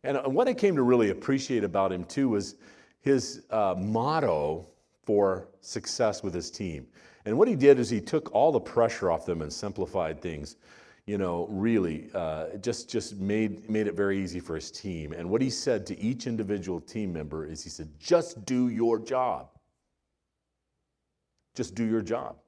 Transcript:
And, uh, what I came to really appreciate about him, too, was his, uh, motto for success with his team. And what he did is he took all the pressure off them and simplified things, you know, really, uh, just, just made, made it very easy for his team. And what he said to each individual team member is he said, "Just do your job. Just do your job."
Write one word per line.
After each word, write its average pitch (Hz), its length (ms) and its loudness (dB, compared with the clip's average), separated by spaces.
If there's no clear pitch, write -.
And, 139 140 0
uh, 135 100 -2
what 185 180 4
I 254 80 0
came 196 220 4
to 131 60 4
really 120 280 6
appreciate 127 540 0
about 95 280 2
him, 90 120 -4
too, 135 240 0
was 101 260 0
his, 135 500 0
uh, 101 260 2
motto 98 920 0
for 98 460 2
success - 600 -2
with 95 100 -4
his 85 160 -6
team. 78 380 -8
And 107 120 0
what 214 120 6
he 208 80 0
did 135 240 8
is 113 100 0
he 110 100 0
took - 320 -4
all 143 200 4
the 120 80 2
pressure 110 500 2
off 80 160 0
them 82 160 -2
and 73 100 -6
simplified 87 680 -4
things, 76 360 -8
you 104 120 -4
know, 87 320 -2
really, 95 640 0
uh, 80 460 -4
just, 117 280 -6
just 104 280 -6
made, 101 520 -2
made 107 200 0
it 85 60 -4
very 98 280 2
easy 90 160 -6
for 85 160 -6
his 78 160 -8
team. 80 420 -8
And 85 160 -8
what 113 140 2
he 131 80 0
said 113 360 -2
to - 120 -8
each 123 300 -2
individual 98 520 -2
team 104 320 -6
member 78 320 -6
is 80 180 -10
he - 80 -14
said, 80 180 -12
"Just 160 460 2
do 123 240 2
your 117 320 2
job. 117 480 -2
Just 95 180 -6
do 113 100 -2
your 110 180 0
job." 120 340 -6